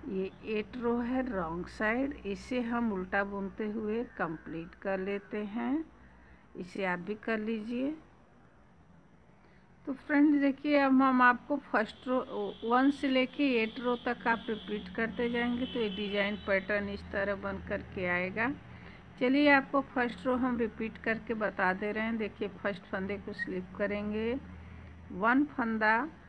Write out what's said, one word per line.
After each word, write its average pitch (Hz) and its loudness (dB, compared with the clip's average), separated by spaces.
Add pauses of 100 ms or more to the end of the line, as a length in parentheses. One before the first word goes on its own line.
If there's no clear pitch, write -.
ये 190 -2 (200)
एट 214 -4
रो 233 0
है 247 0
रॉन्ग 180 -4
साइड, 254 0 (120)
इसे 202 -4
हम 233 0
उल्टा 190 0
बुनते 202 -6
हुए 214 -2 (140)
कंप्लीट 165 -6
कर 196 -4
लेते 202 -6
हैं। 240 -2 (720)
इसे 180 -6
आप 180 0
भी 196 -6
कर 220 0
लीजिए। 233 -4 (1900)
तो 285 -4
फ्रेंड्स 294 6
देखिए 285 4
अब 269 8
हम 254 6
आपको 247 6 (140)
फर्स्ट - 0
रो 254 2 (440)
वन 254 6
से 277 0
लेके 262 2 (180)
एट 220 -2
रो 247 0 (100)
तक 240 -2
आप 226 0
रिपीट 214 -6
करते 233 -2
जाएंगे 240 0
तो 247 -4
ये 220 0
डिजाइन 202 0 (120)
पैटर्न 202 0
इस 202 -8
तरह 202 0
बन 196 -4
कर 196 -4 (140)
के 185 -2
आएगा। 185 0 (720)
चलिए 277 6
आपको 277 6 (120)
फर्स्ट 240 -2
रो 254 2
हम 247 2
रिपीट 220 -2
करके 226 -2
बता 190 2
दे 208 -2
रहे 214 -2
हैं। 226 -2
देखिए 208 -4 (100)
फर्स्ट 202 -4
फंदे 196 -4
को 202 -10
स्लिप 185 -8
करेंगे, 208 -2 (800)
वन 233 4
फंदा 226 2 (200)